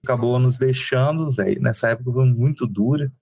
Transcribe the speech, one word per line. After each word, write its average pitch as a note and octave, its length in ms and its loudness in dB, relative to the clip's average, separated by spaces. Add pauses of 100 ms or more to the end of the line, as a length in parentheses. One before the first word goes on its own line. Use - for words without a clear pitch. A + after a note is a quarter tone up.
Acabou A#2+ 360 0
nos B2+ 180 2
deixando, D3+ 720 0
véi. G2+ 280 -2
Nessa A#2 320 0
época B2 220 -4
foi B2+ 120 2
muito B2+ 420 0
dura. C3 560 -2